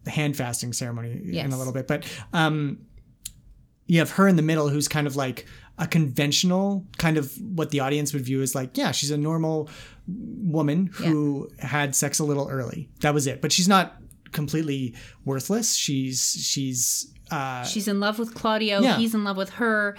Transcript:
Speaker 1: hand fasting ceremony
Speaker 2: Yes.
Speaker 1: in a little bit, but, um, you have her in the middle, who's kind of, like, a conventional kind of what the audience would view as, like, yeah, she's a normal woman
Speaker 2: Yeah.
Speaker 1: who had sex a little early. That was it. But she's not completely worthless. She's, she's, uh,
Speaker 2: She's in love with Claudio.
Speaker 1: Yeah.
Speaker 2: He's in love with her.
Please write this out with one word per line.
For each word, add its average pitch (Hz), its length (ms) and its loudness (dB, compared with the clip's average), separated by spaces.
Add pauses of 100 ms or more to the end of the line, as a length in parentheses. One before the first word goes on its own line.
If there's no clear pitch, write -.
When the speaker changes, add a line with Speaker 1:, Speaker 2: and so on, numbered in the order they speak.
Speaker 1:
hand 147 300 0
fasting 120 360 -4
ceremony 120 500 -6
Speaker 2:
Yes. 170 220 -4
Speaker 1:
in 135 60 -2
a 131 60 -2
little 131 160 -4
bit, 131 140 -4
but, 147 180 -2 (280)
um, 151 460 0 (1080)
you 170 120 6
have 151 120 2
her 196 160 6
in 190 80 8
the 160 60 6
middle, 156 280 2
who's 147 180 0
kind 151 180 0
of, 135 100 -2
like, 135 300 -4 (320)
a 170 80 -4
conventional 175 1040 2 (100)
kind 156 200 2
of 147 220 -2
what 160 300 -4
the 143 120 0
audience 143 320 0
would 139 100 -2
view 135 180 0
as, 131 140 -2
like, 131 220 -6
yeah, 262 140 0
she's 143 200 -2
a 151 60 0
normal 156 520 0 (380)
woman 170 840 0 (100)
Speaker 2:
Yeah. 170 100 0
Speaker 1:
who 147 400 0 (100)
had 139 360 -2
sex 143 220 0
a 160 60 0
little 143 260 0
early. 135 400 -6 (120)
That 147 120 4
was 147 140 2
it. 123 140 -6
But 151 100 0
she's 180 160 4
not 190 340 4 (300)
completely 143 640 -2 (280)
worthless. 135 520 0
She's, 131 560 0 (100)
she's, 131 720 -2 (180)
uh, 131 360 -4
Speaker 2:
She's 208 220 -2
in 202 120 2
love 208 180 0
with 226 160 -4
Claudio. 214 480 2
Speaker 1:
Yeah. 240 160 4
Speaker 2:
He's 226 160 2
in 214 100 0
love 196 140 -2
with 190 140 -4
her. 214 480 0